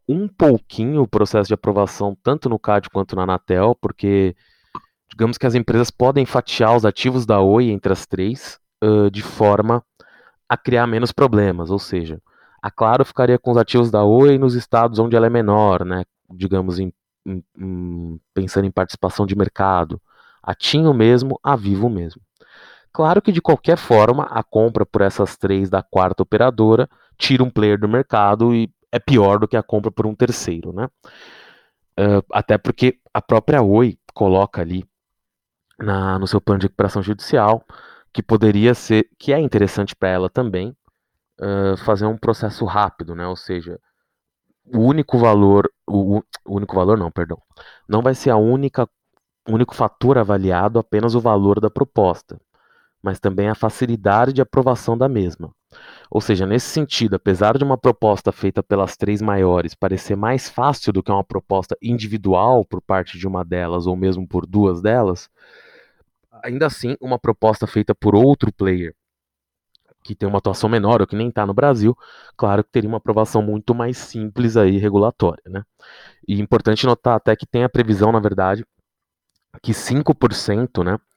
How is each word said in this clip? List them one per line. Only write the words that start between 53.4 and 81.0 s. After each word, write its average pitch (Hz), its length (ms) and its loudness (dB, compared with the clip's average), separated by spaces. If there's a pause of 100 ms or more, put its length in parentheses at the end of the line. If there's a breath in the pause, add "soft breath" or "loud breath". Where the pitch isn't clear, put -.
a 110 60 -4
facilidade 117 800 0
de 135 80 2
aprovação 123 560 -2
da 127 100 0
mesma. 92 460 -4 (580 loud breath)
Ou - 80 -2
seja, 95 260 -2
nesse 110 220 -2
sentido, 117 480 -4
apesar 104 420 0
de 135 60 -4
uma 135 140 0
proposta 107 540 0
feita 98 320 -4
pelas 98 340 -2
três 104 240 -2
maiores 92 540 0
parecer 95 400 -4
mais 113 340 -4
fácil 131 420 -2
do 95 120 -2
que - 80 -6
uma 98 120 0
proposta - 580 -6
individual 107 840 0
por 92 160 -10
parte 92 360 -4
de 87 100 -8
uma 92 180 -6
delas 87 420 -6
ou 92 80 -2
mesmo 92 320 -4
por 87 180 -6
duas 92 360 0
delas, 104 480 -2 (1120 soft breath)
ainda 127 220 -4
assim, 127 340 -6
uma 127 200 -6
proposta 110 480 0
feita 107 280 -2
por 101 200 2
outro 123 360 4
player 90 420 -4 (1120)
que 104 120 -14
tem 104 120 -4
uma 98 120 -2
atuação 104 300 -2
menor 110 320 2
ou 95 60 0
que - 80 -8
nem 113 140 -4
tá 107 160 -4
no 98 80 -4
Brasil, 120 420 2 (400 loud breath)
claro 101 280 0
que - 80 -20
teria 107 180 -2
uma 113 80 -4
aprovação 110 440 0
muito 107 340 -2
mais 120 220 -4
simples 113 600 -4
aí, 98 200 4
regulatória, 101 680 0
né? 95 180 -12 (640 loud breath)
E 101 140 -2
importante 110 440 0
notar 120 320 2
até 110 180 0
que - 100 -8
tem 120 200 -2
a 123 40 -2
previsão, 110 420 2
na 113 80 2
verdade, 101 460 -2 (960)
que 113 120 -4
cinco 143 420 -2
por 113 180 0
cento, 104 500 -4
né? 92 140 -2 (200)